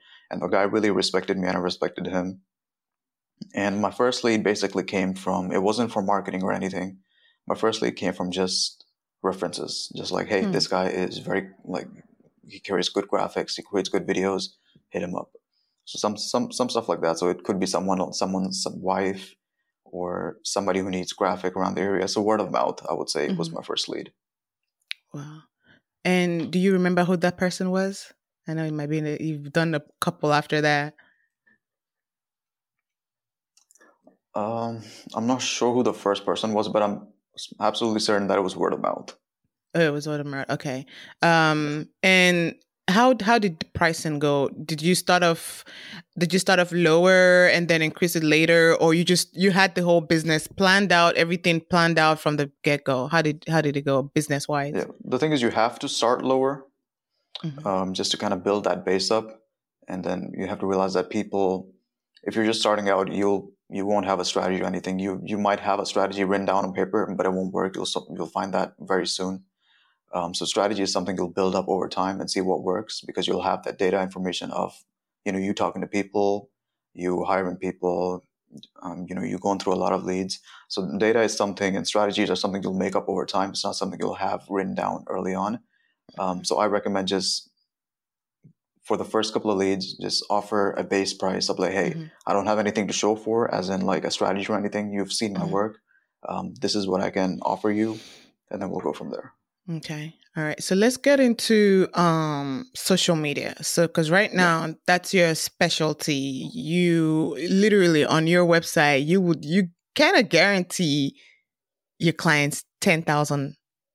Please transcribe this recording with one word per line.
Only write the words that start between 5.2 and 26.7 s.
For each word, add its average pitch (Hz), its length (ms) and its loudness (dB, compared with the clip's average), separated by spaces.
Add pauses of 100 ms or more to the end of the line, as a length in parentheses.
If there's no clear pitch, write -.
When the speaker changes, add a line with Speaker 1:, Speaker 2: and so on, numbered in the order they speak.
Speaker 1:
it 95 100 2
wasn't 110 300 0
for 110 100 -2
marketing 95 400 -2
or 98 120 0
anything. 95 440 -6 (480)
My - 80 -2
first 110 280 -2
lead 120 140 -2
came 90 180 -2
from 90 160 -6
just 92 540 -4 (380)
references, 92 720 -6
just - 180 -8
like, - 160 -4
"Hey, 98 180 2
Speaker 2:
Hmm. 190 60 -2
Speaker 1:
this 95 140 0
guy 92 220 0
is 90 300 -4
very, 95 320 -4 (140)
like, - 240 -8 (580)
he 101 140 -18
carries 92 280 -2
good - 200 -2
graphics, 98 480 -4
he - 60 -12
creates 98 280 -4
good 92 160 -2
videos, 95 480 -2 (340)
hit 92 140 -6
him 90 120 -8
up." - 160 -10 (540)
So - 140 -12
some, 104 180 -2
some, 123 360 -4
some 123 180 -4
stuff - 180 -4
like 85 140 -2
that. 82 160 0
So 87 100 0
it 90 160 -2
could 95 160 -2
be 113 60 0
someone 92 340 -2
else, - 180 -4
someone's 95 540 -4
wife 95 640 -4 (500)
or 90 580 -8
somebody 95 380 -2
who 95 100 -4
needs 90 220 -6
graphic 92 440 -2
around 95 200 -2
the 87 60 -2
area. 95 260 0
So 107 140 -2
word 107 180 2
of 92 100 -4
mouth, - 300 -2 (100)
I 80 40 -2
would - 160 -6
say, 73 220 -2
was 82 160 -4
Speaker 2:
Mm-hmm. - 80 -12
Speaker 1:
my - 60 -10
first - 260 -6
lead. - 240 -12 (1000)
Speaker 2:
Wow. 151 300 -16 (640)
And 175 480 0
do 180 60 0
you 190 140 4